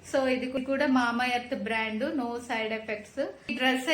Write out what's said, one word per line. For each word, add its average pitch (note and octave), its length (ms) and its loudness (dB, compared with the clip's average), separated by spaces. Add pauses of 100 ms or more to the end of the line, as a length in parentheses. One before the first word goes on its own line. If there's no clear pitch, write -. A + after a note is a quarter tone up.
So, C#4 100 2 (160)
ఇది B3+ 120 -2 (220)
కూడా C#4 180 2 (100)
మామా A#3+ 280 2 (120)
ఎర్త్ - 180 -4 (100)
బ్రాండ్, A3 400 -2 (140)
no A#3 80 -2 (200)
side A3 300 -2
effects. A3 400 -8 (340)
ఈ A#3 80 -2
డ్రెస్ C4 340 2